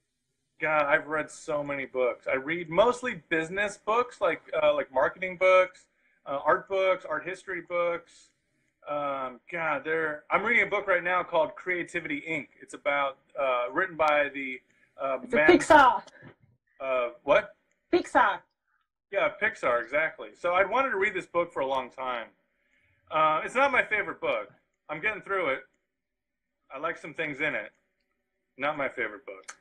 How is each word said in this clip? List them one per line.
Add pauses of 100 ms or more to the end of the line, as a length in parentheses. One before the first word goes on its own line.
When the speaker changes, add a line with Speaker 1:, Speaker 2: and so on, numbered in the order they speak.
(600)
Speaker 1:
God,
I've
read
so
many
books.
I
read
mostly
business
books,
like, (220)
uh,
like
marketing
books, (380)
uh,
art
books,
art
history
books. (600)
Um, (120)
God,
they're,
I'm
reading
a
book
right
now
called
Creativity,
Inc. (140)
It's
about, (220)
uh,
written
by
the, (420)
uh,
Speaker 2:
It's
a
Speaker 1:
man
Speaker 2:
Pixar. (760)
Speaker 1:
Uh, (140)
what? (360)
Speaker 2:
Pixar. (720)
Speaker 1:
Yeah, (120)
Pixar,
exactly. (100)
So
I
wanted
to
read
this
book
for
a
long
time. (840)
Uh,
it's
not
my
favorite
book. (380)
I'm
getting
through
it. (1120)
I
like
some
things
in
it. (840)
Not
my
favorite
book.